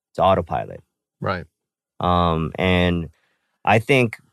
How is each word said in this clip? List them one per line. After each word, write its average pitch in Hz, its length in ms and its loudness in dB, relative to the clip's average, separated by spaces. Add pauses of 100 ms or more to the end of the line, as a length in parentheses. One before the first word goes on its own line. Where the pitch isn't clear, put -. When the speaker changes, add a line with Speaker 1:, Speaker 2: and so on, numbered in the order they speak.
(120)
Speaker 1:
It's - 60 -12
autopilot. 78 640 0 (380)
Speaker 2:
Right. 92 260 -6 (540)
Speaker 1:
Um, 87 560 0
and 87 520 0 (560)
I 104 140 4
think 123 400 0 (140)